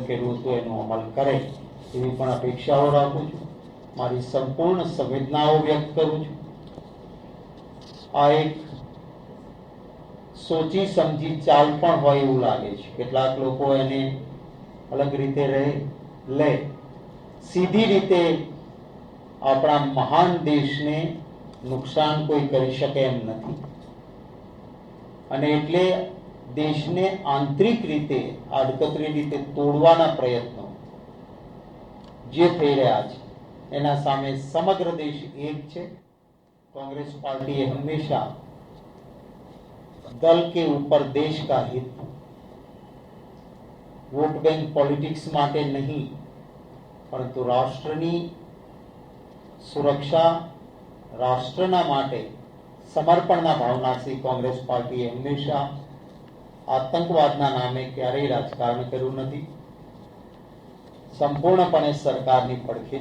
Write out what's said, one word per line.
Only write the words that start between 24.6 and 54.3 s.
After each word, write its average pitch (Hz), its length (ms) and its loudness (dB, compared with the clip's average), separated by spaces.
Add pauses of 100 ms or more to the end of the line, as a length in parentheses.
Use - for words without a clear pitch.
અને 139 220 0
એટલે 151 360 2 (680)
દેશને 156 500 0 (200)
આંતરિક 143 600 2
રીતે 147 340 -2 (320)
આડકતરી 151 600 0
રીતે 147 240 -2 (160)
તોડવાના 147 640 6
પ્રયત્નો 117 500 -2 (1700)
જે 165 180 6
થઈ 156 260 4
રહ્યા 117 280 4
છે - 140 -12 (540)
એના 143 260 0
સામે 139 400 -2
સમગ્ર 170 580 0
દેશ 147 260 -6 (180)
એક 147 280 -8
છે. 175 160 -12 (880)
કોંગ્રેસ 139 380 -12 (100)
પાર્ટીએ 135 460 -2
હંમેશા 143 600 -2 (1900)
દલ 165 240 6 (120)
કે 170 160 0
ઉપર 143 440 2
દેશ 151 340 -2
કા 131 200 2
હિત, 127 240 -8 (2250)
વોટ 151 320 0
બેંક 156 320 2
પોલિટિક્સ 147 580 0
માટે 147 340 2
નહીં, 139 420 -4 (1000)
પરંતુ 127 360 -8
રાષ્ટ્રની 156 760 0 (1400)
સુરક્ષા, 147 680 4 (840)
રાષ્ટ્રના 165 680 2
માટે 135 340 0 (640)
સમર્પણના 165 720 4
ભાવનાથી 127 640 0
કોંગ્રેસ 127 360 -2 (100)